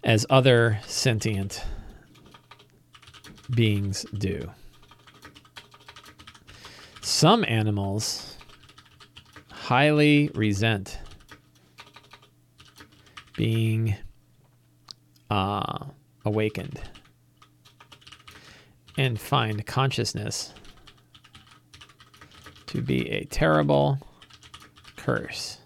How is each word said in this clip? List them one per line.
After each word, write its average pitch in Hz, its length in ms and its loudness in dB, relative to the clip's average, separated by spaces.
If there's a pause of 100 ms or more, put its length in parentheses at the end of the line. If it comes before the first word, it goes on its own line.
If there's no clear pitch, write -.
as 113 260 4
other 120 560 6
sentient 104 760 -2 (1900)
beings 104 500 0 (140)
do. - 280 -4 (2500)
Some 202 460 4
animals 104 880 -2 (1120)
highly 147 840 4
resent 107 640 0 (2250)
being, 113 600 0 (1400)
uh, 101 540 -2 (380)
awakened 107 560 -2 (2250)
and 127 240 0
find 110 460 -2
consciousness - 880 -2 (2250)
to - 120 -4
be 127 300 -2
a - 160 -4
terrible 143 720 2 (1000)
curse - 720 -6